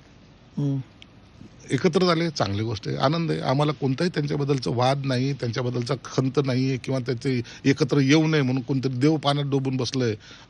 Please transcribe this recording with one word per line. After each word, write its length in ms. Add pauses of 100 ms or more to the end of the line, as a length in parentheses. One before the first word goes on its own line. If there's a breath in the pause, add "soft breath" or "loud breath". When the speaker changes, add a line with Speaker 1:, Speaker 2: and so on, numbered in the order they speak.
(580)
Speaker 1:
हम्म. 200 (920)
Speaker 2:
एकत्र 340
झाले, 260
चांगली 320
गोष्ट 260
आहे, 80
आनंद 340
आहे 100
आम्हाला. 320
कोणताही 380
त्यांच्याबद्दलचा 600
वाद 340
नाही, 280
त्यांच्याबद्दलचा 600 (100)
खंत 400
नाही 240
आहे 80
किंवा 240
त्याचे 420 (220 loud breath)
एकत्र 340
येऊ 280
नये 160
म्हणून 200
कोणतरी 300
देव 240
पाण्यात 300
डोबून 300
बसलंय, 380 (360 loud breath)